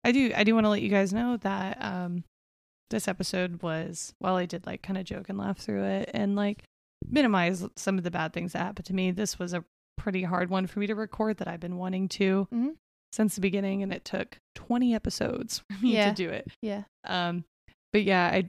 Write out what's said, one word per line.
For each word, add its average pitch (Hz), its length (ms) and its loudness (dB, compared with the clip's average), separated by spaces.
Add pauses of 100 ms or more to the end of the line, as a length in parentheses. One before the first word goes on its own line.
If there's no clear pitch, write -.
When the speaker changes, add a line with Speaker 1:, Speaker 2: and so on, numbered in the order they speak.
Speaker 1:
I 240 80 4
do, 254 220 4
I 208 100 4
do 220 100 6
wanna 214 160 6
let 208 120 2
you 208 60 0
guys 196 240 4
know 240 260 0
that, 196 460 -4
um, 180 400 -4 (680)
this 220 180 -2
episode 180 540 -4
was, 165 560 -6
while 185 180 0
I 180 100 0
did, 175 200 -8
like, 190 160 -10
kinda 190 220 -4
joke 190 240 -10
and 190 100 -6
laugh 202 200 -4
through 196 260 -2
it 196 300 -2
and, 202 220 0
like, 202 280 -2 (440)
minimize 190 580 2 (100)
some 190 220 0
of 175 60 -2
the 180 60 -2
bad 165 220 -4
things 175 200 -6
that 160 80 -4
happened 185 260 -6
to 185 80 -4
me, 185 160 2
this 196 280 -2
was 175 140 -6
a 170 120 -4 (320)
pretty 185 260 -2
hard 180 280 0
one 190 160 2
for 175 120 -6
me 202 80 0
to 214 80 -2
record 220 440 -2
that - 100 -6
I've 170 120 -8
been 180 160 -6
wanting 185 340 -2
to 190 420 2
Speaker 2:
Mm-hmm. 240 180 0 (420)
Speaker 1:
since 220 220 2
the 196 60 -6
beginning, 196 420 0
and 196 100 -4
it - 120 -10
took - 340 -6 (160)
twenty 240 400 2
episodes - 720 -2
<laughs> - 40 -14
for 196 140 -4
me 233 100 6
Speaker 2:
Yeah. 208 160 6
Speaker 1:
to 208 40 0
do 180 160 -2
it. - 180 -6 (140)
Speaker 2:
Yeah. 202 220 -6 (200)
Speaker 1:
Um, 175 400 -2 (480)
but 208 120 6
yeah, 185 280 6
I, 185 160 2